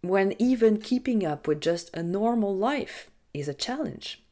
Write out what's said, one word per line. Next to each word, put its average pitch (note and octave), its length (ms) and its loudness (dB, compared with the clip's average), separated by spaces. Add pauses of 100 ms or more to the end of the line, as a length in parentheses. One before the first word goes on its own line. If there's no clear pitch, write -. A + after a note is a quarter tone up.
when F#3+ 380 2
even A3+ 380 4
keeping A#3+ 480 0
up D3 220 -2
with D3+ 140 0
just E3+ 340 -2
a E3 80 -4
normal G3+ 520 0
life A#3+ 540 -2 (240)
is C#3+ 140 -6
a C#3+ 60 -4
challenge? - 680 -8 (100)